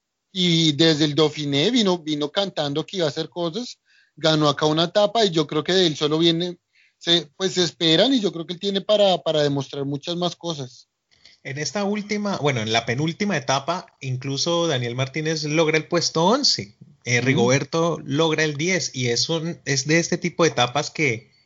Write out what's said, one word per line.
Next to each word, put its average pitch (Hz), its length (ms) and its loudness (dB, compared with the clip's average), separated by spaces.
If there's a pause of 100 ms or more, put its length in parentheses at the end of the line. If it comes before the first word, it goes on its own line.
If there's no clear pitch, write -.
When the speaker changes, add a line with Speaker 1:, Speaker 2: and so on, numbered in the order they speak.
(320)
Speaker 1:
y 165 400 4
desde 156 340 4
el 147 80 -2
Dauphiné 147 560 0
vino, 202 280 2
vino 147 320 -4
cantando 156 540 -4
que - 140 -10
iba 165 80 2
a 147 40 0
hacer 160 180 -6
cosas, 175 500 -8 (380)
ganó 156 320 2
acá 143 180 2
una 156 180 2
etapa, 208 400 2
y 202 60 2
yo 160 160 0
creo 151 180 -2
que 175 80 -2
de 185 140 4
él 156 100 0
solo 151 220 0
viene, 170 400 0 (400)
se, 170 380 0
pues, 190 180 -4
se 185 100 2
esperan, 170 480 2
y 262 80 2
yo 190 120 -2
creo 165 120 -8
que 175 100 -10
él 160 60 -14
tiene 196 200 -2
para, 202 420 4
para 156 200 0
demostrar 139 420 -2
muchas 143 320 -6
más 175 200 -2
cosas. 143 520 -12 (560)
Speaker 2:
En 139 140 -10
esta 175 260 -4
última, 208 540 -4
bueno, 135 220 0
en 110 120 -4
la 117 140 2
penúltima 160 500 -2
etapa, 135 500 -2 (140)
incluso 139 640 -2
Daniel 123 300 -2
Martínez 151 480 -4
logra 156 340 2
el 156 80 -4
puesto 165 400 0
once, 233 500 0 (280)
eh, 120 140 2
Speaker 1:
Ujú. 120 80 0
Speaker 2:
Rigoberto 139 800 2
logra 156 380 0
el 151 140 -2
diez, 170 380 -2
y 127 140 -2
es 120 200 0
un, 165 360 -4
es 135 220 -2
de 160 140 4
este 170 180 -2
tipo 175 240 -2
de 160 80 4
etapas 127 400 -2
que, 127 400 -4 (140)